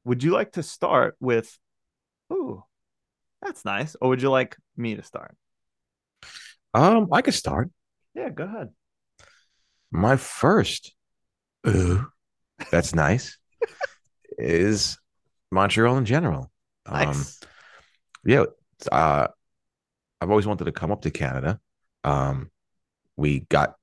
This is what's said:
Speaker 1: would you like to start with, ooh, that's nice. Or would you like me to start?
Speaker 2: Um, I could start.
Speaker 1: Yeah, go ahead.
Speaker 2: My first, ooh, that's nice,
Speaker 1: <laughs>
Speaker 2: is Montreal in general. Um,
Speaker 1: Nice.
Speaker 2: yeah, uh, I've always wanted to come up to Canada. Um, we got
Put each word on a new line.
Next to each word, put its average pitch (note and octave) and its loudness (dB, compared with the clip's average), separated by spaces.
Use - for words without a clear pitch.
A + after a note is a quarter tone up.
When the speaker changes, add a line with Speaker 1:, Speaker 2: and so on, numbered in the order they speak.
Speaker 1:
would B2 -2
you D#3+ 2
like G#3 0
to E3+ -8
start - 0
with, A#2 -2
ooh, C#4 -6
that's - -12
nice. G#2 -8
Or C3 2
would B2+ 0
you C3+ 2
like C3 0
me A2+ -6
to G#2 -12
start? - -18
Speaker 2:
Um, F#3+ 4
I G3 4
could - 0
start. G2 -4
Speaker 1:
Yeah, B3+ -8
go D#3 -10
ahead. F#3+ -12
Speaker 2:
My G#2+ 2
first, - 0
ooh, F#2 2
that's E2+ 0
nice, E2 0
Speaker 1:
<laughs> - -10
Speaker 2:
is F#2+ 2
Montreal A2 4
in C3 0
general. G#2 0
Um, D2+ -6
Speaker 1:
Nice. C#2+ -4
Speaker 2:
yeah, B2+ 4
uh, D2 2
I've F2+ -4
always G#2 4
wanted F#2 -4
to E2 -2
come D#2+ -4
up G2+ -4
to - -2
Canada. C2 -4
Um, C#2 -2
we D2 0
got - 0